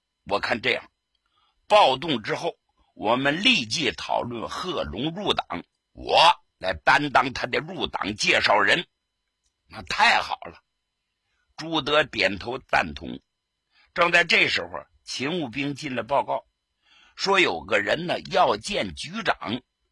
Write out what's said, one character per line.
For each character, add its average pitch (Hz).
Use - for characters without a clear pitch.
“我 98
看 117
这 123
样， -
暴 175
动 135
之 151
后， -
我 104
们 143
立 220
即 117
讨 -
论 117
贺 139
龙 104
入 185
党， 85
我 64
来 92
担 143
当 131
他 -
的 123
入 151
党 -
介 156
绍 104
人。 120
”“那 -
太 202
好 -
了。” 87
朱 160
德 147
点 98
头 -
赞 76
同。 64
正 175
在 175
这 170
时 -
候， 87
勤 156
务 127
兵 139
进 131
来 113
报 127
告， 135
说 190
有 92
个 104
人 117
呢 131
要 151
见 117
局 180
长。 110